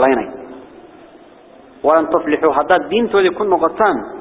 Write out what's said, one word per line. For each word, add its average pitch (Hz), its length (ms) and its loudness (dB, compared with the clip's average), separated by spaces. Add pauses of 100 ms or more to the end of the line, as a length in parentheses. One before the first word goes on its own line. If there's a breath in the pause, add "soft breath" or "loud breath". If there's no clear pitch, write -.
laynay. 127 260 2 (1600)
Walan 151 240 2
tuflixuu, 156 440 0
haddaad 147 380 0
diintoodii 196 420 0
ku 196 120 -6
noqotaan, 170 540 0 (240)